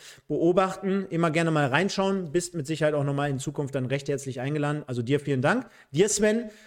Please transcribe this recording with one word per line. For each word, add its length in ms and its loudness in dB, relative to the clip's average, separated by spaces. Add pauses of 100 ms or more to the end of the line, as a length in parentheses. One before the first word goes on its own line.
(280)
beobachten. 840 2
Immer 200 2
gerne 200 2
mal 160 2
reinschauen. 680 0
Bist 220 -2
mit 120 -6
Sicherheit 280 0
auch 100 0
nochmal 240 0
in 100 -2
Zukunft 360 -6
dann 100 -2
recht 240 -4
herzlich 320 -4
eingeladen. 460 -2
Also 160 -4
dir 180 2
vielen 220 0
Dank. 260 0 (220)
Dir, 180 4
Sven, 400 2 (180)